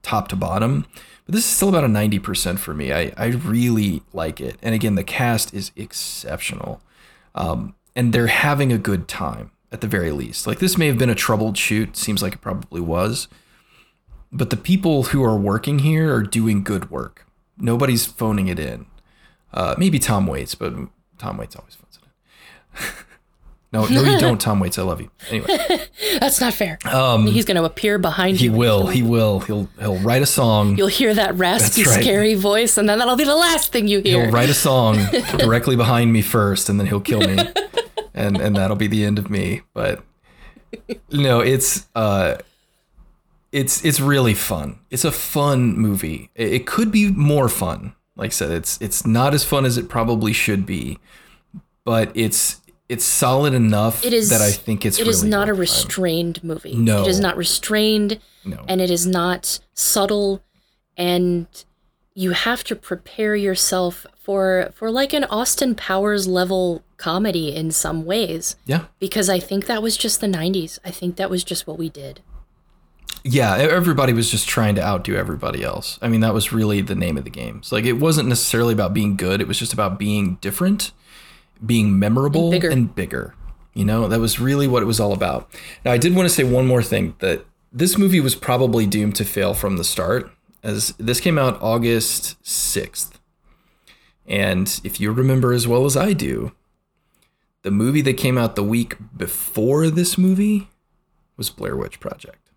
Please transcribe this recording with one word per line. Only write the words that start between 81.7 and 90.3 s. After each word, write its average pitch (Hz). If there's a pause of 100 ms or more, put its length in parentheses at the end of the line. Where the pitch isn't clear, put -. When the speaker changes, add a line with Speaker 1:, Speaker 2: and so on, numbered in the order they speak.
Speaker 1:
memorable, 139
Speaker 2:
And -
bigger. 175
Speaker 1:
and 127
bigger. 73 (400)
You 101
know, 110
that 113
was 113
really 139
what 123
it 101
was 113
all 101
about. 85 (360)
Now, 123
I 123
did 165
wanna 180
say 147
one 127
more 123
thing, 95
that 92 (260)
this 170
movie 185
was 135
probably 120
doomed 104
to 107
fail 98
from 98
the 87
start, - (340)